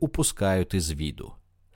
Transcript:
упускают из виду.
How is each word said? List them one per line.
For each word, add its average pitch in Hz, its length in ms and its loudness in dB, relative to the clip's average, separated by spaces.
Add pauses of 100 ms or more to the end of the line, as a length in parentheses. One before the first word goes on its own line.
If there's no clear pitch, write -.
упускают 98 760 2
из 82 160 2
виду. 76 440 -6 (420)